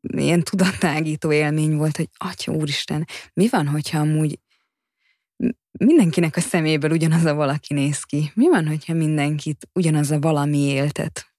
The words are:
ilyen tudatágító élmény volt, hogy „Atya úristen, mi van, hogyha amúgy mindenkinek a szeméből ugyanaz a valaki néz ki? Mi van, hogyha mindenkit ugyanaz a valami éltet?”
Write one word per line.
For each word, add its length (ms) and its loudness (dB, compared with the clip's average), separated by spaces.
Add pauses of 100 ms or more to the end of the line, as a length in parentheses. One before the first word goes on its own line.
ilyen 420 0
tudatágító 880 -2
élmény 440 2
volt, 200 -2
hogy 200 -4
„Atya 360 -8
úristen, 540 -4 (280)
mi 140 2
van, 180 0
hogyha 320 -2
amúgy 400 0 (1400)
mindenkinek 580 4
a 40 -2
szeméből 500 0
ugyanaz 340 2
a 100 2
valaki 400 -2
néz 280 -2
ki? 320 -4
Mi 140 4
van, 180 2
hogyha 280 -4
mindenkit 800 -2
ugyanaz 380 2
a 80 0
valami 400 0
éltet?” 720 -2 (100)